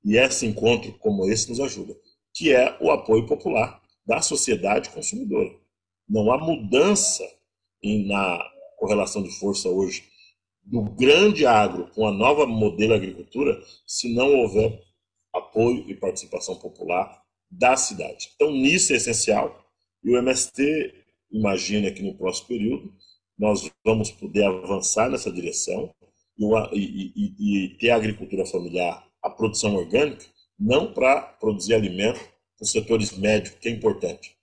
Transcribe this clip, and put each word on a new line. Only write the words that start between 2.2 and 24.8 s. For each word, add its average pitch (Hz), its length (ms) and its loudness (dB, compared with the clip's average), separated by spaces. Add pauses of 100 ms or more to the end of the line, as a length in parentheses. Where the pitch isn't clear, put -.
que 156 180 2
é 127 280 4
o 82 100 4
apoio - 360 2
popular - 540 -2 (240)
da - 160 0
sociedade 101 720 0
consumidora. 208 600 -4 (580)
Não 107 240 2
há 131 60 2
mudança 151 840 2 (580)
em, 104 280 -2
na 95 340 -2 (340)
correlação 101 460 0
de 87 160 -8
força 98 300 -4
hoje 92 340 -2 (600)
do 120 200 -4
grande 143 640 4
agro 101 480 2
com 107 120 0
a 104 60 0
nova 135 340 2
modelo 107 480 2
agricultura 98 680 -2 (260)
se - 280 -6
não 131 200 4
houver 110 480 2 (500)
apoio 120 560 0
e 95 60 -10
participação 92 600 -8
popular 87 680 -6 (280)
da 123 260 4
cidade. - 580 -8
Então, 151 180 2
nisso 143 400 2
é 131 40 2
essencial, - 680 -2 (400)
e 110 60 0
o 123 60 6
M 123 140 2
S - 220 -2
T 147 420 -2 (380)
imagina 101 580 0
que 98 120 -12
no 98 120 -8
próximo - 340 -6
período 123 460 -4 (420)
nós 104 320 0 (160)
vamos 110 260 2
poder 101 340 -2
avançar 95 680 -2